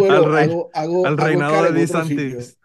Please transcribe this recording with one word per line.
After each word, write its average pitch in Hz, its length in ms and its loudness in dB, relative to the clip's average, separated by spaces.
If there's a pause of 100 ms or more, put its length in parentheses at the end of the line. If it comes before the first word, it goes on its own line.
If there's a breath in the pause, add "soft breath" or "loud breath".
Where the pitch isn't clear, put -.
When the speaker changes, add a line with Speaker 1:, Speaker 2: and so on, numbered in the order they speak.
Speaker 1:
Al 151 180 4
Speaker 2:
vuelos, 151 80 0
Speaker 1:
rey-, 156 40 0
Speaker 2:
hago, 165 380 0
hago, 165 400 -2
Speaker 1:
al 143 40 -2
Speaker 2:
hago 151 240 0
Speaker 1:
reinado - 0 -
Speaker 2:
escala 160 260 0
Speaker 1:
de 165 40 -2
Speaker 2:
en 165 60 0
otro 165 240 -2
sitio. 139 420 -6
Speaker 1:
DeSantis. - 200 -20